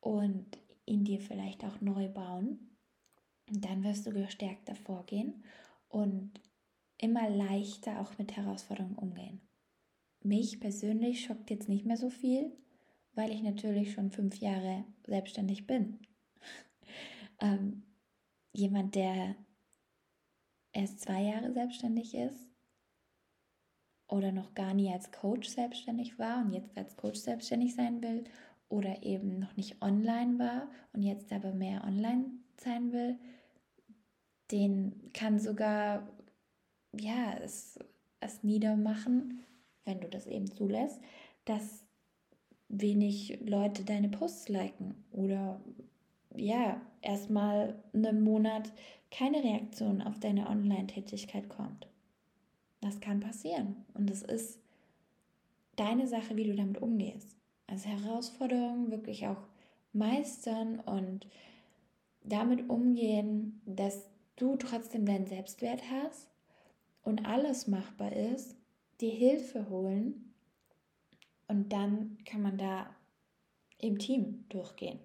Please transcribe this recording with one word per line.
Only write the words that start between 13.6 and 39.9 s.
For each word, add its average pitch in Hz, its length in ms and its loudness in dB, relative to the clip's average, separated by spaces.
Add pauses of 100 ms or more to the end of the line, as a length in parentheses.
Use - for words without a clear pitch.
schon 196 180 0
fünf 196 260 0
Jahre 190 480 0 (220)
selbstständig 196 600 -2
bin. 254 320 2 (420)
<laughs> - 380 -18 (640)
Ähm, 202 420 2 (680)
jemand, 196 420 2
der 190 400 0 (1400)
erst 202 280 -2
zwei 196 220 -2
Jahre 220 300 0
selbstständig 240 600 -2
ist 254 340 -4 (1600)
oder 196 240 2
noch 190 220 -4
gar 190 200 -2
nie 196 180 4
als 185 200 -6
Coach 214 360 -2
selbstständig 240 680 -4
war 233 260 0
und 196 80 2
jetzt 185 240 -6
als 190 200 -8
Coach - 240 -4
selbstständig 240 540 0
sein 240 280 0
will 233 220 -2 (440)
oder 196 340 0
eben 190 360 0
noch 190 180 -4
nicht - 260 -6
online 233 560 4
war 247 300 0 (240)
und 208 100 0
jetzt 202 300 0
aber 196 200 -2
mehr 190 320 -2
online 226 400 2 (320)
sein 240 360 -2
will, 240 260 0 (1300)
den 196 640 2
kann 214 260 2
sogar, 208 720 0 (880)
ja, 220 440 -2
es, - 360 -12 (420)
es - 220 -8
niedermachen, 214 1040 2 (400)
wenn 190 160 -4